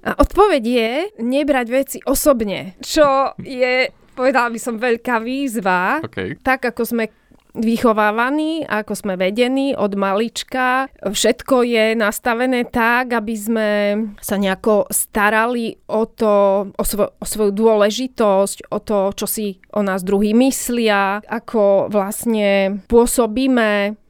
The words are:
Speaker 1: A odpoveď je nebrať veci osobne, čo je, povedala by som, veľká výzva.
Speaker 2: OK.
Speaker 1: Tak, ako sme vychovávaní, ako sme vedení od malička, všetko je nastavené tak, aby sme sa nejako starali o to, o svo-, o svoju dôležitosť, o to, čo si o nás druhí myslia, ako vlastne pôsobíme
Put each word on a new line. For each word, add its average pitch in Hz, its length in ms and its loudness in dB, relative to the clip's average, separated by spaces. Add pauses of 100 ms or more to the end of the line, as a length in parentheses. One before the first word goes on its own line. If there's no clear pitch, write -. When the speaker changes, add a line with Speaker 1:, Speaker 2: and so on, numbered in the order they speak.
Speaker 1:
A - 140 -6
odpoveď 320 480 2
je 233 260 0 (300)
nebrať 262 480 0
veci 269 320 -2
osobne, 208 760 0
čo 294 300 2 (300)
je, 254 500 -2 (240)
povedala 240 400 0
by 226 80 -8
som, 233 160 -6
veľká 233 440 -2
výzva. 226 840 -2
Speaker 2:
OK. 190 340 -8
Speaker 1:
Tak, 262 300 -2
ako 233 180 -4
sme 226 220 -2 (500)
vychovávaní, 233 1040 0
ako 214 320 -6
sme 196 220 -6
vedení 247 580 0
od 202 200 -2
malička, 233 920 -2 (160)
všetko 214 640 0
je 226 220 2 (100)
nastavené 240 680 0
tak, 240 500 0
aby 226 200 -4
sme 220 360 -2 (480)
sa - 180 -6
nejako 196 520 2
starali 226 840 0 (140)
o 220 180 0
to, 220 280 0 (340)
o - 160 -2
svo-, - 300 -2
o - 120 -14
svoju 208 260 -2
dôležitosť, 208 1160 0
o 208 120 -6
to, 208 180 -2 (140)
čo 202 140 -6
si 214 200 -6 (240)
o 208 120 -2
nás 190 200 -2
druhí 202 340 2
myslia, 220 880 2
ako 202 640 0
vlastne 202 1000 0
pôsobíme 226 1120 2 (120)